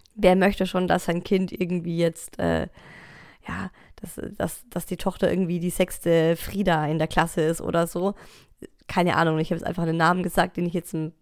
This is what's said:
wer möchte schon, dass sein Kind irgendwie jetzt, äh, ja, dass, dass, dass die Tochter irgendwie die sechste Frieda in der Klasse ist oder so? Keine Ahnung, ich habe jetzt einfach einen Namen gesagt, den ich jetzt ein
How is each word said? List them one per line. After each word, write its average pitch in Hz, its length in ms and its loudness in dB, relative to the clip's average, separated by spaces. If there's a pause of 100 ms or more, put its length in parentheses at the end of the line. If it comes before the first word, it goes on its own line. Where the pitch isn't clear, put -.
(140)
wer 190 220 6
möchte 190 300 2
schon, 185 200 -2
dass 175 200 2
sein 175 180 -2
Kind 190 260 0
irgendwie 170 460 -4
jetzt, - 420 -2
äh, 180 300 0 (800)
ja, 185 220 -6 (260)
dass, - 240 -14 (160)
dass, - 320 -6
dass - 180 -8
die 180 120 -6
Tochter - 320 0
irgendwie 175 280 0
die 175 120 -2
sechste 165 680 2
Frieda 175 500 0
in 156 120 -2
der 160 100 0
Klasse 170 320 0
ist 160 200 0
oder 170 260 0
so? 185 280 -2 (720)
Keine 175 300 2
Ahnung, 160 220 4
ich 160 120 -2
habe 165 80 -2
jetzt - 80 -6
einfach 175 180 -2
einen 165 120 0
Namen 175 260 4
gesagt, 180 340 0
den 175 100 -2
ich 170 80 -4
jetzt - 180 -4
ein 156 300 -4